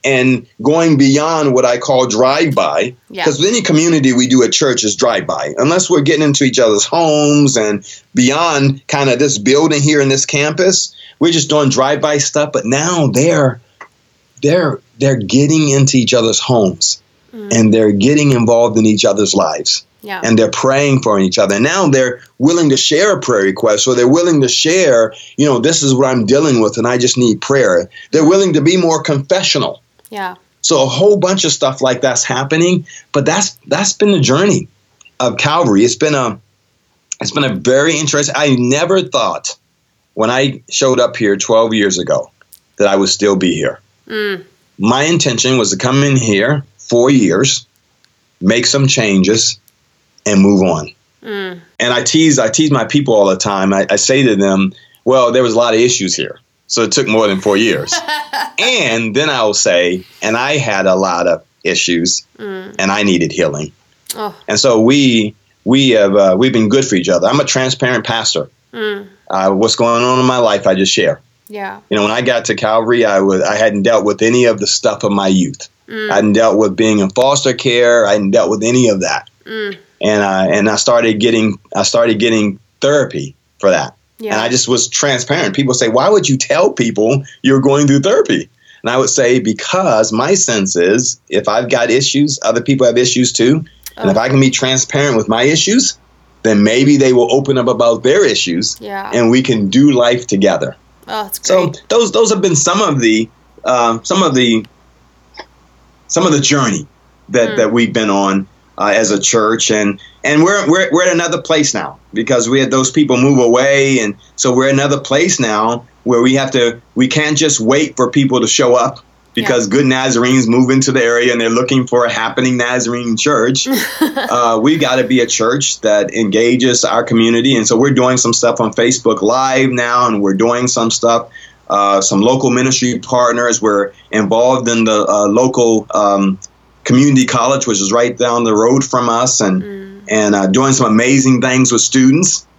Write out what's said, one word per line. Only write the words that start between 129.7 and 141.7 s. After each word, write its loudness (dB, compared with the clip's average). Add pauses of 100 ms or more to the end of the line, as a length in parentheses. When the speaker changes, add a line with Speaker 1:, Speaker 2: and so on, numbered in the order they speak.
Speaker 1:
now, 0
and -2
we're 0
doing 0
some -2
stuff, 0 (380)
uh, 2
some 0
local 0
ministry -2
partners. -2
We're 0 (200)
involved 0
in 0
the, 0
uh, 0
local, 2
um, 0 (460)
community 2
college, -2
which -2
is -4
right 0
down -2
the 0
road 2
from -2
us, -2
and, -2
Speaker 2:
Mm. -14
Speaker 1:
and, 0
uh, 0
doing 2
some 0
amazing 2
things 0